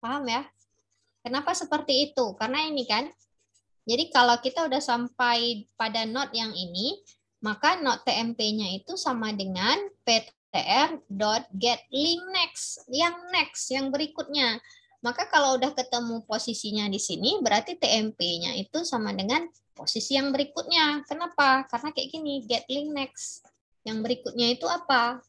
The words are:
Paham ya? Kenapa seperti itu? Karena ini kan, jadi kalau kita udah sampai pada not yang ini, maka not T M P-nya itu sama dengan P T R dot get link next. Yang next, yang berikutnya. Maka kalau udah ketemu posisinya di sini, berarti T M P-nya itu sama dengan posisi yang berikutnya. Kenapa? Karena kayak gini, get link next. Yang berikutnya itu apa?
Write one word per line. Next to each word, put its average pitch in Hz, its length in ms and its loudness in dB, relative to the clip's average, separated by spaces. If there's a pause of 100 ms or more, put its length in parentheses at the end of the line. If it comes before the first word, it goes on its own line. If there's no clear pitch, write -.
Paham 262 240 -4
ya? 240 160 0 (800)
Kenapa 285 320 -2
seperti 294 560 0
itu? 226 240 0
Karena 254 240 -2
ini 311 240 -2
kan, 233 240 0 (800)
jadi 262 240 0
kalau 247 320 8
kita 320 240 0
udah 285 160 0
sampai 240 800 0 (160)
pada 226 240 -2
not 247 320 -4
yang 226 160 -4
ini, 185 480 -4 (460)
maka 285 320 2
not 262 240 0
T - 80 -2
M 226 240 0
P-nya 214 400 -2
itu 254 240 -8
sama 240 320 -2
dengan 196 480 0 (240)
P 233 160 4 (320)
T - 80 -6
R 277 480 2
dot 214 480 0
get 233 400 0
link 339 400 0
next. - 560 -4
Yang 339 280 0 (120)
next, 349 400 -2
yang 269 240 -2
berikutnya. 277 640 -2 (480)
Maka 247 240 -2
kalau 285 240 6
udah 254 240 2
ketemu 240 480 -4
posisinya 214 640 -4
di 196 80 -2
sini, 214 480 -2
berarti 226 320 2
T - 80 0
M 220 320 2
P-nya 175 400 -4
itu 202 240 -4
sama 220 320 -2
dengan 226 320 0 (320)
posisi - 400 -2
yang 277 160 2
berikutnya. 294 720 2
Kenapa? 285 640 2
Karena 294 240 -4
kayak - 160 -6
gini, 285 400 -6
get 233 160 0
link 294 280 -4
next. - 520 -8 (400)
Yang 220 200 -4
berikutnya 240 440 0
itu 247 160 -2
apa? 254 640 2